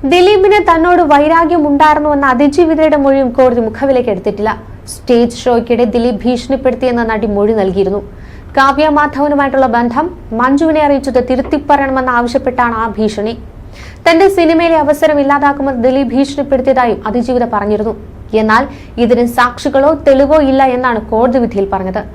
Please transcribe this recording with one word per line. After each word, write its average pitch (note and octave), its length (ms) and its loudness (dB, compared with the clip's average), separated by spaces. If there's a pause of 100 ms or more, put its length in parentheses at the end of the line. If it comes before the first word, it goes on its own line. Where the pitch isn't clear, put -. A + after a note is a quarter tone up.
(120)
ദിലീപിന് F#4+ 460 4 (100)
തന്നോട് F4 340 2 (100)
വൈരാഗ്യം D#4+ 580 2
ഉണ്ടായിരുന്നുവെന്ന D4 640 2
അതിജീവിതയുടെ D4+ 720 2
മൊഴിയും C4+ 340 2
കോടതി B3 280 2
മുഖവിലേക്ക് A#3+ 480 -2
എടുത്തിട്ടില്ല. G3+ 380 -4 (400)
സ്റ്റേജ് A#3+ 500 0
ഷോയ്ക്കിടെ A#3+ 420 0 (100)
ദിലീപ് A#3 280 -2
ഭീഷണിപ്പെടുത്തിയെന്ന B3 880 -2
നടി A3 160 -2 (100)
മൊഴി G#3 240 0
നൽകിയിരുന്നു. F#3+ 400 -2 (560)
കാവ്യ C#4 300 2 (120)
മാധവനുമായിട്ടുള്ള C#4+ 760 0
ബന്ധം A#3+ 300 -2 (340)
മഞ്ജുവിനെ D4+ 460 2
അറിയിച്ചത് C#4 340 0 (100)
തിരുത്തിപ്പറയണമെന്ന് C4+ 880 -2
ആവശ്യപ്പെട്ടാണ് A#3+ 640 -2
ആ A#3 40 -2 (100)
ഭീഷണി. G#3+ 380 -4 (720)
തന്റെ E4+ 200 4 (100)
സിനിമയിലെ E4 480 2
അവസരം D4+ 380 2
ഇല്ലാതാക്കുമെന്ന് C#4 640 0
ദിലീപ് C4 260 0
ഭീഷണിപ്പെടുത്തിയതായും C4 840 0 (100)
അതിജീവിത A#3+ 360 -2 (100)
പറഞ്ഞിരുന്നു. G#3 400 -2 (460)
എന്നാൽ A3 220 2 (420)
ഇതിന് A#3+ 200 2 (120)
സാക്ഷികളോ C4+ 540 0 (160)
തെളിവോ C#4 320 4 (120)
ഇല്ല C4+ 120 2 (140)
എന്നാണ് B3 240 -2 (100)
കോടതി A#3+ 340 0
വിധിയിൽ G3+ 280 -2
പറഞ്ഞത്. F#3 300 -6 (120)